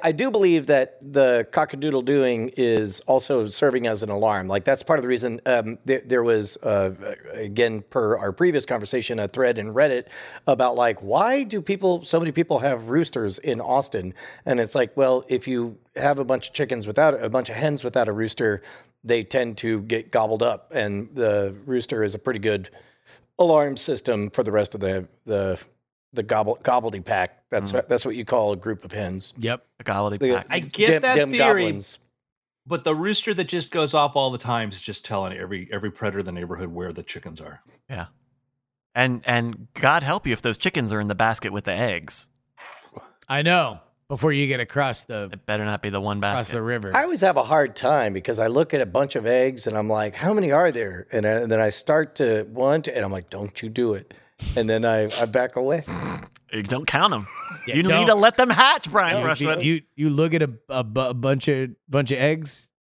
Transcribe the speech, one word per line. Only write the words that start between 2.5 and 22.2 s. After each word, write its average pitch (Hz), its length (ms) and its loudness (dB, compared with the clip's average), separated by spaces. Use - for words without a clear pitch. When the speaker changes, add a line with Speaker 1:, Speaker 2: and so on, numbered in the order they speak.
Speaker 1:
is 110 440 2
also 127 480 2
serving 123 400 2
as 110 160 -2
an 104 60 -6
alarm. 101 360 0
Like, 98 180 -2
that's - 200 2
part 156 160 2
of - 20 -4
the 123 60 -4
reason, 120 360 -2
um, 117 320 0
there, 131 180 2
there 123 180 2
was, 110 360 2
uh, 98 360 0
again, 110 560 -2
per 113 260 2
our 101 160 -2
previous 156 320 2
conversation, 117 540 -4
a 104 80 -2
thread 120 320 0
in 107 160 -8
Reddit 131 300 2
about, 123 300 2
like, 117 260 2
why 202 400 2
do 208 180 -4
people, 185 440 0
so 165 160 2
many 165 100 -2
people 165 300 0
have 120 300 -2
roosters 127 500 0
in 123 200 -2
Austin? 110 540 -2
And 123 140 2
it's 113 160 0
like, 123 200 0
well, 131 320 2
if 127 200 -2
you 120 280 -4
have 139 240 0
a 135 40 -2
bunch 123 240 -2
of - 60 -16
chickens 120 320 -4
without, 139 340 4
a 117 80 -2
bunch 123 220 -2
of 110 60 -10
hens 147 260 -2
without 120 240 0
a 107 60 -2
rooster, 107 500 -2
they 117 220 2
tend 117 340 -2
to 113 240 -2
get 113 300 -4
gobbled 110 320 2
up. 113 280 -2
And 107 440 -4
the 104 400 0
rooster 120 380 -2
is 101 100 -2
a 107 60 -10